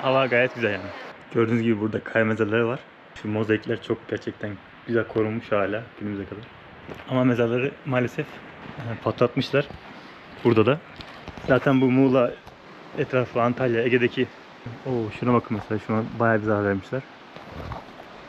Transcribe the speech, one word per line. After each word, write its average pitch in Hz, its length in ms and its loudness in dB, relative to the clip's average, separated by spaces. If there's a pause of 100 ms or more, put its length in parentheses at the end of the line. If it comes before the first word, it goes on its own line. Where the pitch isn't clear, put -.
hava 135 240 4
gayet 123 300 2
güzel 113 160 0
yani. 95 120 -4 (500)
Gördüğünüz 113 280 4
gibi 113 180 2
burada 110 240 -2
kaya 113 220 2
mezarları 110 420 2
var. 127 120 -2 (420)
Şu 110 60 -8
mozaikler 110 560 0
çok - 260 -6
gerçekten 107 420 -6 (360)
güzel 117 200 2
korunmuş 110 440 -2
hala 104 320 0 (160)
günümüze 101 260 -6
kadar. 104 180 -14 (640)
Ama 131 140 2
mezarları 123 480 2 (140)
maalesef, 127 400 0 (520)
e, 131 40 -12 (220)
patlatmışlar. 127 640 2 (800)
Burada 110 220 6
da. 143 140 4 (680)
Zaten 131 340 4
bu 131 100 6
Muğla 131 400 4 (680)
etrafı, 127 440 0
Antalya, 120 420 2
Ege'deki, 120 440 2 (580)
oo, 135 60 -4 (280)
şuna 123 140 2
bakın 113 240 2
mesela, 104 300 -4
şuna 110 160 0 (160)
bayağı 113 220 4
bir 107 40 -6
zarar 104 200 2
vermişler. 101 360 -2 (1300)